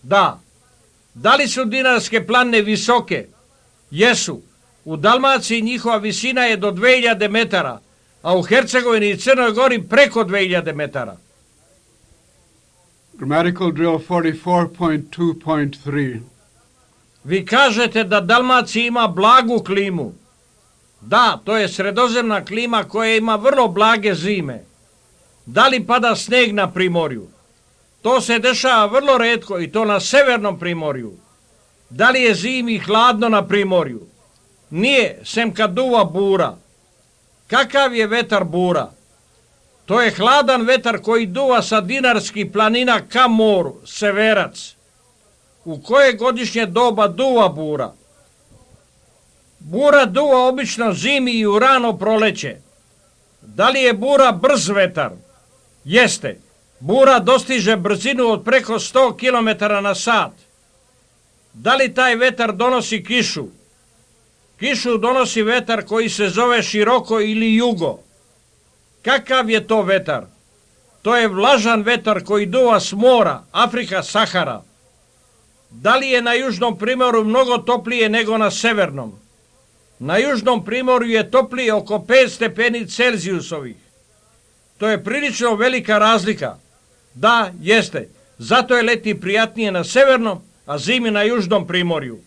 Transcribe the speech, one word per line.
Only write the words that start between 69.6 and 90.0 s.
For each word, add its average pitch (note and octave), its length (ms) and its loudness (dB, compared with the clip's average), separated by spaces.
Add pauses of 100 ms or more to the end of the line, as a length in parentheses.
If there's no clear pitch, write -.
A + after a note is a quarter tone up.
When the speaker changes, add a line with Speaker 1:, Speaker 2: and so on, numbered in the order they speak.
Speaker 1:
to A3 140 2
vetar? F#3 440 -2 (760)
To A3+ 140 0
je A#3 120 2
vlažan A3 540 2
vetar A3 420 -2
koji G#3 220 -2
duva A#3 340 2
s - 120 -8
mora, G3+ 600 2
Afrika, G#3+ 520 -2
Sahara. E3+ 580 -2 (1080)
Da D3 260 0
li C4+ 120 -2
je B3 140 0
na A#3+ 120 -2
južnom A#3 440 -2
primorju A#3+ 460 0
mnogo B3 340 2
toplije A#3 520 -2
nego A3 280 0
na G#3+ 140 0
severnom? C#3+ 680 -4 (800)
Na D3+ 180 -2
južnom A#3 480 0
primorju B3 440 0
je A3 220 0
toplije B3 420 0
oko G#3 260 -2
pet B3 320 2
stepeni A3+ 560 -2
Celzijusovih. E3 880 -4 (1000)
To G#3+ 120 -2
je G#3 140 -2
prilično A#3+ 520 -2
velika A#3 420 0
razlika. G#3 580 0 (580)
Da, G#3 380 2 (100)
jeste. E3+ 480 -2 (280)
Zato A#3+ 380 0
je A#3+ 80 2
leti A3 360 -2
prijatnije G#3+ 520 -4
na F3 120 -4
severnom, A#3+ 580 2 (240)